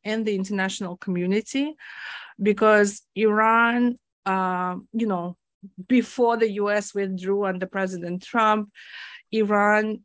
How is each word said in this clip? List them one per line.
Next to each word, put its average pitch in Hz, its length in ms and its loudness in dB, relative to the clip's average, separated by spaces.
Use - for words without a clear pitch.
and 214 220 -2
the 208 100 0
international 190 640 -4
community, 208 760 -2
because 208 500 4
Iran, 233 840 4
uh, 180 500 -2
you 226 140 -2
know, 180 300 -4
before 240 480 2
the 220 140 2
U 202 200 -2
S 208 240 -2
withdrew 196 480 -2
under 185 220 -2
President 185 580 -6
Trump, 214 460 0
Iran 208 560 2